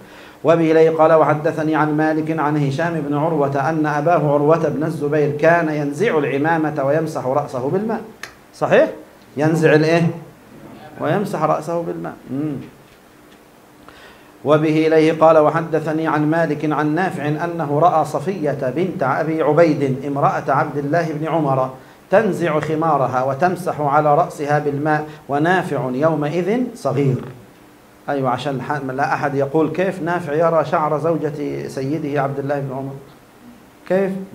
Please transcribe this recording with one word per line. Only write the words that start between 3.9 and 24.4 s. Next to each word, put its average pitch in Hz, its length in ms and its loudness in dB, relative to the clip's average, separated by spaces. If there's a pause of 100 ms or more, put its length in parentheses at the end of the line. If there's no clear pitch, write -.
عروة 151 360 2
بن 131 140 -4
الزبير 147 540 0
كان 160 320 4
ينزع 151 480 -2
العمامة 147 680 0
ويمسح 143 420 -2
رأسه 135 440 -2
بالماء". 208 320 -4 (540)
صحيح؟ 185 340 2 (480)
ينزع 156 360 4
الإيه؟ 165 340 4 (960)
ويمسح 160 420 -2
رأسه 156 380 -2
بالماء. 170 320 -8 (180)
مم. 143 240 -6 (1900)
وبه 156 420 4
إليه 160 320 4
قال: 160 180 8
"وحدثني 156 680 0
عن 151 220 2
مالك 160 420 0
عن 151 240 0
نافع 170 320 -2
أنه 151 520 -2
رأى 165 260 4
صفية 143 720 -4
بنت 170 280 -2
أبي 160 380 -2
عبيد 143 640 2
امرأة 147 400 0
عبد 147 300 0
الله 160 340 -2
بن 151 160 -6
عمر 135 420 0 (400)
تنزع 170 500 2
خمارها 147 640 0
وتمسح 151 580 -2
على 147 340 2
رأسها 151 440 0